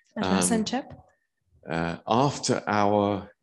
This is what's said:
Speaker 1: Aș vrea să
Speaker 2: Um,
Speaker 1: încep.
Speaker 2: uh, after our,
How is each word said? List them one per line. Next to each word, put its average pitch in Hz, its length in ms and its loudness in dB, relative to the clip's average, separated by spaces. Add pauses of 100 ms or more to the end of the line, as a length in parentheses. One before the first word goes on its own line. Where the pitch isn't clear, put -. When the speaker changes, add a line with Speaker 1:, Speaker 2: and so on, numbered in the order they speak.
(140)
Speaker 1:
Aș 202 120 -4
vrea 185 140 2
să 180 120 0
Speaker 2:
Um, 226 60 2
Speaker 1:
încep. 233 320 -4 (680)
Speaker 2:
uh, 82 440 -6
after 127 640 0
our, 101 760 0